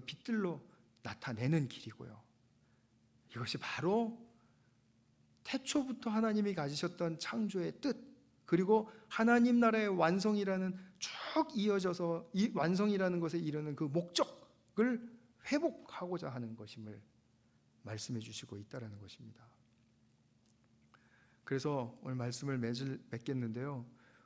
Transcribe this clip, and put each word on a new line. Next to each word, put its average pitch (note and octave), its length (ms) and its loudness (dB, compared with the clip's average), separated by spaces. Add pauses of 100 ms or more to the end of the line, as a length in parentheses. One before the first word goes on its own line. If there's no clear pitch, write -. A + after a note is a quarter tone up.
빛들로 G3+ 580 -4 (380)
나타내는 B2+ 640 -2
길이고요. - 540 -16 (1080)
이것이 A#2 260 -4
바로 G#3+ 640 -2 (1200)
태초부터 C4+ 680 -2
하나님이 G#3+ 420 2
가지셨던 E3 640 -2
창조의 F#3+ 640 -4
뜻, C#4 160 0 (480)
그리고 G3+ 460 4 (160)
하나님 A#3+ 520 6
나라의 A3 280 6
완성이라는 F#3+ 920 2 (220)
쭉 - 100 -8 (460)
이어져서 F3+ 800 2
이 G3 200 4
완성이라는 F#3 680 4
것에 E3+ 200 0
이르는 D3+ 360 -2
그 D#3 100 -2
목적을 - 1200 -2 (380)
회복하고자 F3+ 800 -2
하는 A#2 260 -6
것임을 G#2+ 460 -14 (800)
말씀해 A2 380 -6
주시고 A2 400 -10
있다라는 G#2+ 400 -12
것입니다. G#2+ 440 -20 (2000)
그래서 C3+ 540 -2
오늘 C3 160 -4
말씀을 B2 400 -4
맺을, B2 520 -4
맺겠는데요. B2 760 -6 (400)